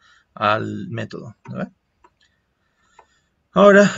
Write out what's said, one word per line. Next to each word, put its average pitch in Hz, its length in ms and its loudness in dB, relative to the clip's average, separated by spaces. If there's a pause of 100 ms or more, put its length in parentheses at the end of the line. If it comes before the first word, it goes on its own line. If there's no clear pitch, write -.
(340)
al 107 560 -4
método, 110 480 -14 (120)
¿no 123 100 -12
ve? - 120 -10 (1800)
Ahora, 196 420 6